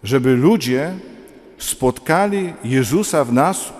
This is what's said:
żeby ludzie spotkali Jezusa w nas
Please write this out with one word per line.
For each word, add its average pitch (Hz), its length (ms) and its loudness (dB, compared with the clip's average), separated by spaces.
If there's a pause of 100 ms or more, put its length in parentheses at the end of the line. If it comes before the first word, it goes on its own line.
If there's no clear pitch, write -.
żeby 127 340 2
ludzie 147 580 2 (640)
spotkali 180 920 -2 (120)
Jezusa 131 600 0
w 120 80 -2
nas 151 480 0